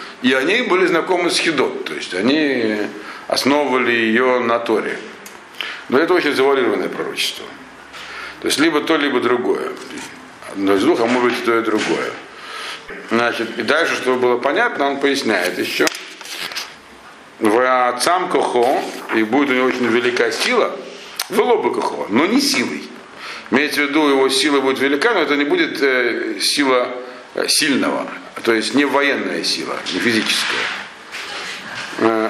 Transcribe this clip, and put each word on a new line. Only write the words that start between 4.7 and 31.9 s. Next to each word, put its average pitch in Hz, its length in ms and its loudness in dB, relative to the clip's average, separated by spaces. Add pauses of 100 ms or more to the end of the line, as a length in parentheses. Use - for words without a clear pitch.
Но 117 100 4
это 165 140 4
очень 147 220 2
завуалированное 123 540 2
пророчество. - 560 -6 (960)
То - 60 -4
есть - 120 0
либо 151 220 4
то, 160 160 2
либо 139 220 0
другое. 101 520 0 (800)
Одно 98 240 2
из 98 80 2
двух, 135 160 4
а 117 60 4
может 123 260 2
быть 120 100 -2
и - 40 -6
то, 117 140 4
и - 20 2
другое. 107 500 0 (1000)
Значит, 113 500 0
и 117 40 -4
дальше, 143 320 2
чтобы 123 240 0
было 123 180 4
понятно, 143 500 0
он 139 120 -2
поясняет 110 600 0
еще. - 260 0 (1500)
"Ваацам 127 880 2
кохо", 131 520 2 (340)
и 113 80 4
будет 131 260 2
у 127 40 2
него 127 120 2
очень 123 220 0
велика 120 440 2
сила, 170 440 0 (540)
"вело 233 280 2
бы - 160 0
кохо", - 360 -4
но 123 180 2
не 240 120 2
силой. 113 440 0 (680)
Имеется 143 320 2
в 143 80 0
виду, 147 180 4
его 135 220 6
сила 143 320 2
будет 131 180 0
велика, 143 340 2
но 190 80 2
это 143 140 2
не 143 100 2
будет, 165 360 0
э, 117 580 0
сила, 131 480 2 (460)
э, - 140 -2
сильного, 104 600 0 (360)
то 117 100 2
есть 107 220 0
не 143 100 4
военная 117 580 0
сила, - 320 -4 (160)
не 90 80 -4
физическая. - 600 0 (1400)